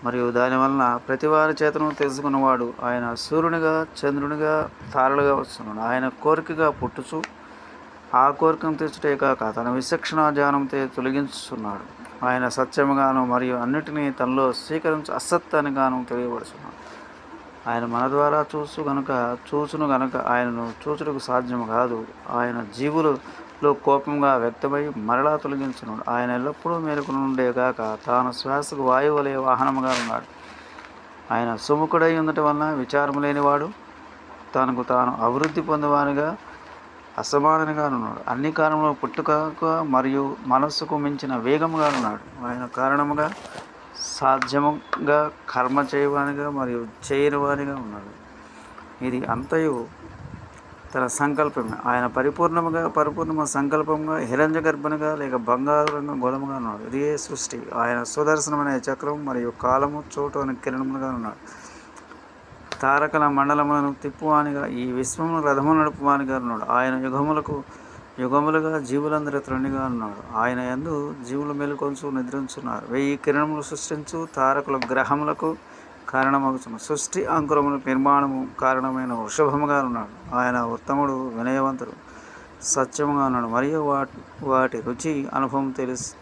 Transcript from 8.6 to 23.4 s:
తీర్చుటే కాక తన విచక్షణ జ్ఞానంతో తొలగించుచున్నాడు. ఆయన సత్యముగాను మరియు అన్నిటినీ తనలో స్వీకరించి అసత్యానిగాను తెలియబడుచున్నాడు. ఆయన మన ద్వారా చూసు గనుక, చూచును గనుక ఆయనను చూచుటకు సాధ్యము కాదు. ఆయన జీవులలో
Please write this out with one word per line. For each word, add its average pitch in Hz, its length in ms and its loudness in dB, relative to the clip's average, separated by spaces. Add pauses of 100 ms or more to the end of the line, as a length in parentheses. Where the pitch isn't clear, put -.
తీర్చుటే 151 380 -2
కాక 135 260 2 (140)
తన 117 140 -2
విచక్షణ 151 600 0
జ్ఞానంతో 143 580 2
తొలగించుచున్నాడు. 127 1000 -4 (380)
ఆయన 127 240 2
సత్యముగాను 135 760 2
మరియు 123 300 0
అన్నిటినీ 147 560 -2
తనలో 131 420 2
స్వీకరించి 156 600 -2
అసత్యానిగాను 135 840 0 (100)
తెలియబడుచున్నాడు. 120 680 -6 (920)
ఆయన 120 180 0
మన 120 220 0
ద్వారా 147 380 4 (100)
చూసు 151 260 -6
గనుక, 131 600 -2
చూచును 151 460 -2
గనుక 131 280 2
ఆయనను 120 560 0 (160)
చూచుటకు 147 320 -4
సాధ్యము 123 460 -2
కాదు. 113 400 0 (240)
ఆయన 120 360 -2 (120)
జీవులలో 147 960 0